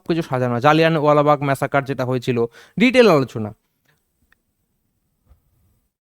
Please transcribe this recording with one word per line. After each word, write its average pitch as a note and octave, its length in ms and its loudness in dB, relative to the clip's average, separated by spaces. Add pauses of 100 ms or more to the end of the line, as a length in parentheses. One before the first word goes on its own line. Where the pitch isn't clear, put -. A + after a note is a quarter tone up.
কিছু E3+ 140 -2
সাজানো, B2 380 -4
জালিয়ানওয়ালাবাগ D3 840 2
ম্যাসাকার C#3 400 -2
যেটা B2+ 220 -8
হয়েছিল, B2 400 -2 (340)
ডিটেল A#3+ 300 4
আলোচনা, A#2 440 -2 (2500)